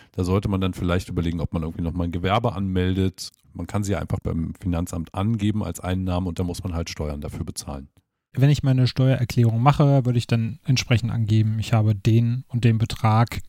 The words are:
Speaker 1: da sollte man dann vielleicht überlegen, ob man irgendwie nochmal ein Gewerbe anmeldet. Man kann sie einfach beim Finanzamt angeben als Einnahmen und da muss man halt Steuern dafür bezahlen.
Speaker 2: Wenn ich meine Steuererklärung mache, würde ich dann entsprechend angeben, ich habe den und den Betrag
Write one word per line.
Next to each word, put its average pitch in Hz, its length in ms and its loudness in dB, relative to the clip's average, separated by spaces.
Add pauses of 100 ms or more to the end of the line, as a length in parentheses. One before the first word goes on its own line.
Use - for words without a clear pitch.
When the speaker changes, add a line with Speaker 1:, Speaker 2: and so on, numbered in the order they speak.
(120)
Speaker 1:
da - 100 -2
sollte 95 260 2
man 95 120 0
dann 95 140 0
vielleicht 90 340 -2
überlegen, 85 320 -2
ob 71 120 -4
man 82 120 -2
irgendwie 82 180 -6
nochmal 85 240 -2
ein 85 60 -4
Gewerbe 95 400 0
anmeldet. 92 800 -2 (220)
Man 87 140 -10
kann 104 160 -4
sie 98 140 -2
einfach 82 240 -4
beim 82 400 -4
Finanzamt 85 520 -4
angeben 104 520 -2
als 85 160 -8
Einnahmen 92 480 -2
und 82 100 -6
da 92 60 -2
muss 87 180 -6
man 90 100 -6
halt 82 180 -4
Steuern 76 300 -6
dafür - 240 -8
bezahlen. 71 440 -12 (480)
Speaker 2:
Wenn 131 140 6
ich 147 120 2
meine 127 240 2
Steuererklärung 120 760 2
mache, 139 440 4
würde 120 140 0
ich 117 100 -2
dann 113 360 -2
entsprechend 117 460 2
angeben, 110 480 2
ich - 140 -6
habe 107 240 4
den 117 500 2
und 117 160 -4
den 113 160 4
Betrag 110 720 0